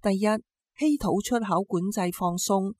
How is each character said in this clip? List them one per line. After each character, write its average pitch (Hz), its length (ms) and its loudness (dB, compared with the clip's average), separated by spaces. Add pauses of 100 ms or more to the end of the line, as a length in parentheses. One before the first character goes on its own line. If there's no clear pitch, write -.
第 196 140 2
一， 202 120 0 (500)
稀 302 200 2
土 185 240 0
出 240 180 0
口 196 240 0
管 180 260 -2
制 208 120 -4 (160)
放 175 200 -2
鬆。 196 420 0